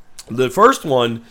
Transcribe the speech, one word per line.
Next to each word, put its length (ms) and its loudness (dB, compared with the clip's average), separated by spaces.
The 200 -2
first 340 2
one, 460 0